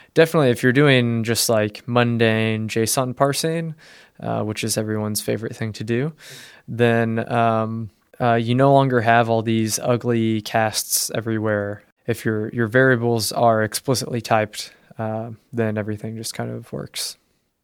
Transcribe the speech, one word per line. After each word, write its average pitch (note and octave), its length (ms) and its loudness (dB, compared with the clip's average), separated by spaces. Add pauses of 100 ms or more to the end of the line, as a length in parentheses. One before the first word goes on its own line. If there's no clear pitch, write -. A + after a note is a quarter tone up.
(140)
definitely, D#3 360 4
if A#2 120 0
you're B2+ 100 4
doing B2 520 4
just, A2+ 240 0
like, G#2+ 380 0
mundane A2+ 840 2
json A#2+ 460 -2
parsing, D#3+ 600 -2 (460)
uh, A2+ 220 -4
which G#2+ 220 -6
is A2 120 -4
everyone's G#2+ 440 -4
favorite A2+ 360 -6
thing A2 160 -6
to - 120 -10
do, A#2+ 280 -2 (540)
then, A#2 680 0
um, A2+ 580 -2 (300)
uh, A#2+ 140 2
you A#2 200 0
no C3+ 180 6
longer C3+ 280 4
have A#2 280 4
all A2+ 140 2
these A2 360 0
ugly A#2 640 0
casts - 720 -2
everywhere. G#2+ 680 -4 (240)
If - 180 -4
your, G#2+ 260 -2
your A#2 160 0
variables A#2+ 680 2
are A2+ 300 4
explicitly A#2+ 580 -2
typed, - 520 -2 (260)
uh, A2 320 -6 (220)
then A2 260 -2
everything G#2+ 380 -8
just A2+ 180 -10
kind A#2+ 160 -8
of A#2 220 -12
works. - 440 -10 (480)